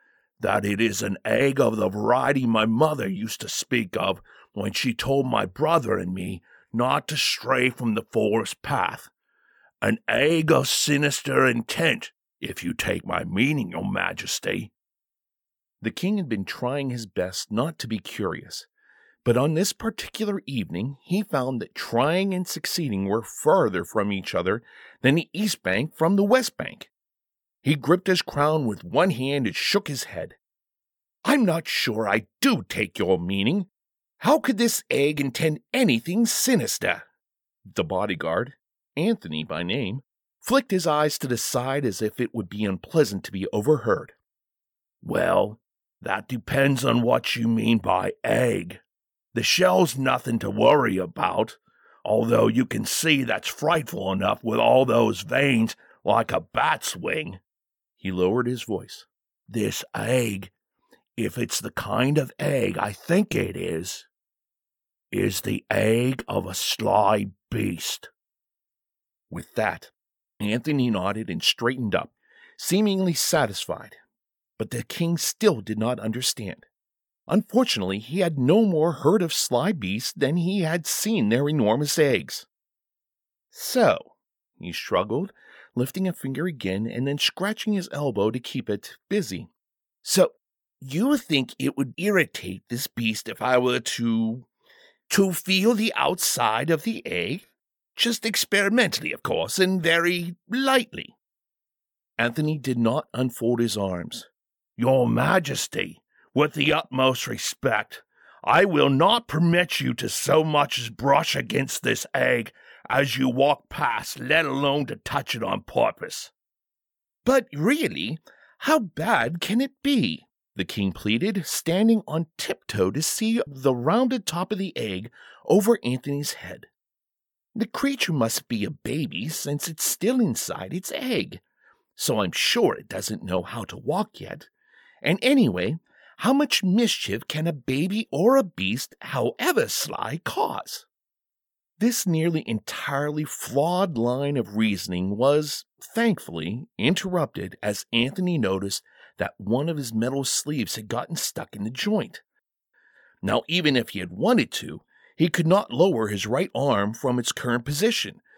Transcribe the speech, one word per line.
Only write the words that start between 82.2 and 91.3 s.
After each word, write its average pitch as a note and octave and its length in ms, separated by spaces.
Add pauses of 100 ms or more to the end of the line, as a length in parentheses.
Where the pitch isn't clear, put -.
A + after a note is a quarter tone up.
"So," - 680 (420)
he F2 140
struggled, G#2+ 580 (420)
lifting C3+ 320
a F#3 60
finger C3+ 360
again G#2 380
and B2+ 220
then C#3+ 100
scratching G#3+ 560
his F#3+ 200
elbow A2+ 360
to B2 120
keep - 280
it - 280 (100)
busy. A2+ 400 (540)
"So, - 320 (480)
you G3 360
think C3+ 400